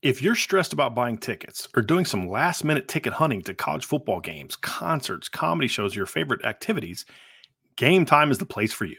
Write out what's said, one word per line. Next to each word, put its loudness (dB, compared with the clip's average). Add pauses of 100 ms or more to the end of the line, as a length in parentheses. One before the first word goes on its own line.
If 2
you're 4
stressed 0
about 0
buying 0
tickets -8
or 6
doing 4
some -2
last-minute 0
ticket -4
hunting 0
to -10
college -4
football -2
games, -12
concerts, -4
comedy 0
shows, -2
your -2
favorite -2
activities, -4 (720)
Game 6
Time 6
is 2
the -4
place -2
for -4
you. -10